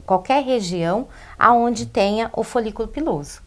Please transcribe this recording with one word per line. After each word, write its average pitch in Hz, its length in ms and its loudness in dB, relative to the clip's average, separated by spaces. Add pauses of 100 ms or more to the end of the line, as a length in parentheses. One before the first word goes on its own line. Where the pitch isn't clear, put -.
qualquer 262 400 2
região 196 600 -2 (320)
aonde 233 480 4
tenha 208 500 0
o 220 80 -2
folículo 220 420 -4
piloso. 214 600 -4